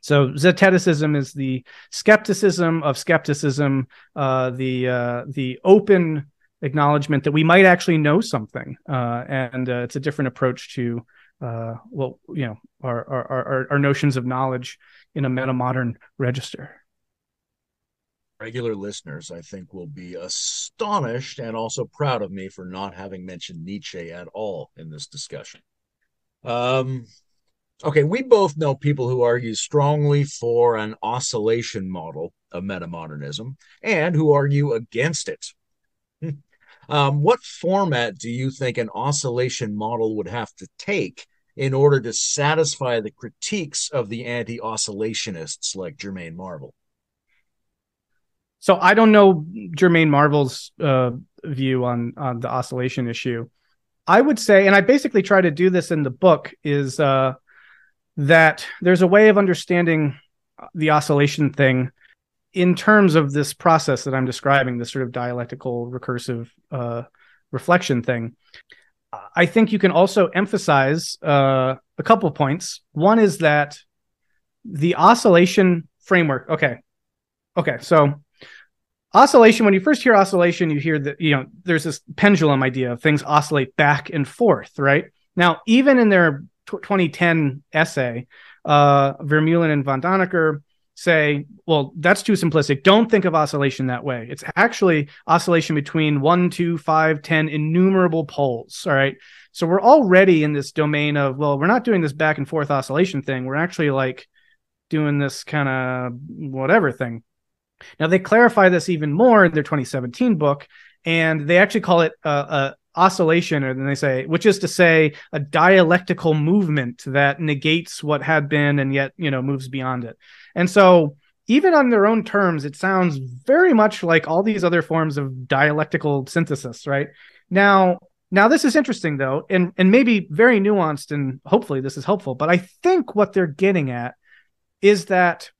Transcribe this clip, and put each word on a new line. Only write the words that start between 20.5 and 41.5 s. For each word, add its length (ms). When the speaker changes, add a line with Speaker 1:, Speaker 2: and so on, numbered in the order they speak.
Speaker 2:
and 180
also 280
proud 360
of 100
me 160
for 180
not 280
having 320
mentioned 400
Nietzsche 480
at 200
all 440
in 120
this 180
discussion. 540
Um, 600
okay, 180
we 180
both 360
know 180
people 320
who 140
argue 340
strongly 680
for 500
an 260
oscillation 880
model 440
of 140
metamodernism 880
and 320
who 200
argue 400
against 560
it. 160
<laughs> 140
Um, 300
what 220
format 760
do 140
you 180
think 300
an 100
oscillation 880
model 380
would 120
have 280
to 120
take 480